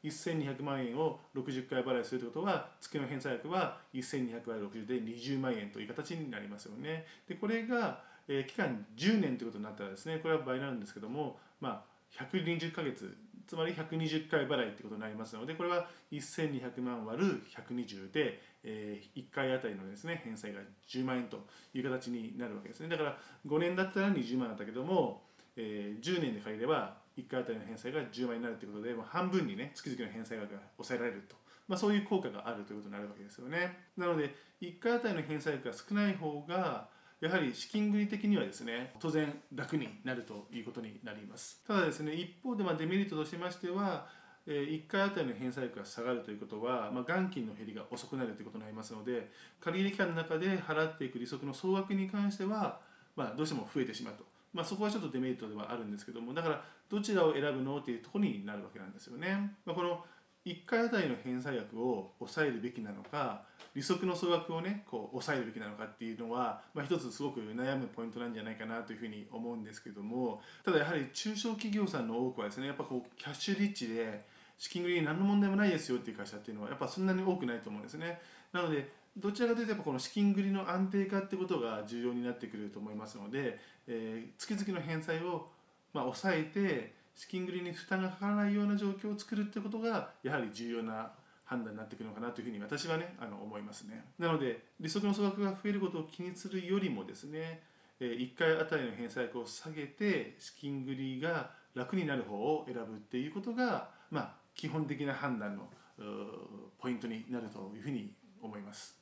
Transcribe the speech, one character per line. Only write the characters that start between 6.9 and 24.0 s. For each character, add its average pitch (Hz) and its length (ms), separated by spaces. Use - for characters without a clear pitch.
で、 185 80
こ 208 140
れ 226 180
が、 233 360
え 139 120
ー、 131 60
期 - 80
間 123 400
十 196 240
年 131 180
と 117 80
い 113 40
う - 0
こ 113 40
と 104 60
に 107 60
な 107 60
っ 107 40
た 101 100
ら 98 60
で 95 60
す - 100
ね、 160 120
こ 160 100
れ 160 60
は 147 80
倍 127 180
な 139 100
ん 120 80
で 101 80
す - 80
け 104 60
ど 110 80
も、 135 300
ま 131 100
あ、 104 120
百 139 280
二 165 200
十 165 120
ヶ 160 140
月、 110 320
つ 160 80
ま 160 100
り 175 80
百 160 220
二 160 100
十 156 140
回 143 160
払 127 200
い - 20
っ 101 80
て - 80
こ 104 40
と 107 60
に 107 60
な 110 80
り 107 80
ま 110 100
す 110 100
の 113 80
で、 156 120
こ 175 80
れ 175 40
は 175 200
一 143 120
千 156 280
二 127 80
百 127 200
万 123 240
割 123 220
る 143 240
百 - 240
二 123 100
十 98 280
で、 139 280
え 107 400
ー、 - 180
一 127 120
回 135 200
あ 127 60
た 127 80
り 104 80
の 95 160
で 101 60
す - 80
ね、 165 200
返 113 140
済 104 140
が 101 80
十 131 160
万 131 140
円 123 80
と 104 200
い 131 60
う - 20
形 127 260
に 113 300
な 120 80
る 107 80
わ 101 80
け 107 60
で 110 60
す - 60
ね。 160 80
だ 165 80
か 156 60
ら、 143 160
五 147 140
年 175 160
だ 185 80
っ 190 100
た 196 80